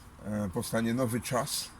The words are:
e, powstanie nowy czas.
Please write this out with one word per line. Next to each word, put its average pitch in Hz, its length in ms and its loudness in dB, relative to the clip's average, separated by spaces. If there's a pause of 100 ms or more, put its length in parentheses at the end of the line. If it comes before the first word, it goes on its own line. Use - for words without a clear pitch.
(260)
e, 104 240 0
powstanie 113 440 2
nowy 120 280 2
czas. - 480 0 (100)